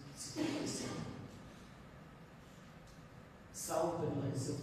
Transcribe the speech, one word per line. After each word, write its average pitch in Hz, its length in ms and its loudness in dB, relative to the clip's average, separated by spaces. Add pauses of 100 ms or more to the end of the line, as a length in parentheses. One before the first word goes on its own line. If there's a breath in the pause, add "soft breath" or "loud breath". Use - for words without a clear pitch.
(160)
se - 140 -6
fortalecendo. - 840 2 (2500)
Saulo 165 460 4
permaneceu - 640 4